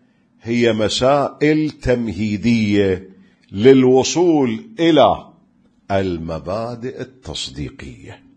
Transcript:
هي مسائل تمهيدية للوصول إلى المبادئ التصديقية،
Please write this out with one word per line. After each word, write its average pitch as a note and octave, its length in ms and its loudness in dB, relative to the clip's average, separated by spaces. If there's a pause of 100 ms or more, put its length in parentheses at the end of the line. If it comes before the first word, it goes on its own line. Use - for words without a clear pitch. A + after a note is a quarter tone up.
(420)
هي A#2 320 0
مسائل C#3+ 960 0
تمهيدية G#2 1400 -2 (420)
للوصول C3 1120 4 (140)
إلى D3+ 460 4 (640)
المبادئ G2 1080 -6
التصديقية، C2 1200 -14 (120)